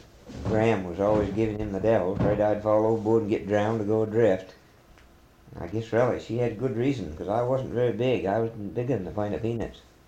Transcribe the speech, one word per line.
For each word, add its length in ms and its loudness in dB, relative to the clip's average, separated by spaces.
Graham 420 2
was 120 -6
always 340 2
giving 240 0
him 140 -6
the 80 -4
devil, 340 2
afraid 260 2
I'd 220 2
fall 240 4
overboard 380 2
and 80 -2
get 160 -2
drowned 340 2
or 40 -4
go 180 2
adrift. 500 2
I 80 -10
guess 260 -6
really 260 2
she 180 -6
had 220 -2
good 160 -2
reason, 400 -2
'cause 140 -6
I 120 0
wasn't 320 -2
very 200 0
big. 320 0
I 140 0
wasn't 360 -6
big 140 -2
enough 160 -2
to 60 -8
find 220 -4
a 40 -2
peanuts. 420 -4